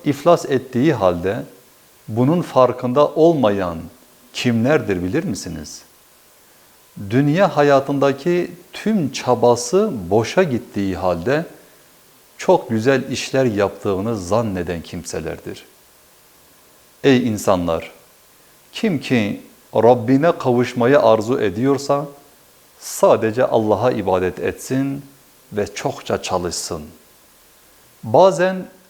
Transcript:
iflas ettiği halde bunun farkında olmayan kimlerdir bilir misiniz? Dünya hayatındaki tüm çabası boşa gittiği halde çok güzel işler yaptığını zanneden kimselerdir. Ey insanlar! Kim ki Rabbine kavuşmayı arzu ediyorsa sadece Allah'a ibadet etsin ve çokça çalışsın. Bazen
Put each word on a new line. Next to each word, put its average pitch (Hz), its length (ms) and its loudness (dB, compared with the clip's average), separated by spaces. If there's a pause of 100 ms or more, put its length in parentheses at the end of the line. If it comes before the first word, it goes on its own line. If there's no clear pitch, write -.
iflas 151 400 2
ettiği 135 500 0
halde 95 480 0 (680)
bunun 135 340 0
farkında 127 680 2
olmayan 107 720 2 (540)
kimlerdir 117 720 0
bilir 110 220 -2
misiniz? 82 580 -10 (1300)
Dünya 147 460 2
hayatındaki 143 920 2 (220)
tüm 196 400 -2
çabası 123 800 2 (180)
boşa 113 320 2
gittiği 101 540 -4
halde 92 480 -2 (920)
çok - 320 2
güzel 123 400 0
işler 135 340 -2
yaptığını 101 720 -2
zanneden 92 680 -4
kimselerdir. 80 840 -12 (1400)
Ey 127 240 4
insanlar! 90 640 -2 (840)
Kim 175 280 -2
ki 110 420 -2 (320)
Rabbine 127 640 4
kavuşmayı 123 640 2
arzu 113 400 2
ediyorsa 131 680 -2 (720)
sadece 117 680 2
Allah'a 110 460 2
ibadet 92 480 -2
etsin 135 640 -6 (500)
ve 104 220 -6
çokça - 480 -6
çalışsın. 87 600 -6 (1200)
Bazen 180 640 2 (240)